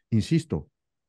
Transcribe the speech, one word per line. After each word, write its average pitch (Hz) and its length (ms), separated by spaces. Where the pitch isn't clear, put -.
Insisto, 110 600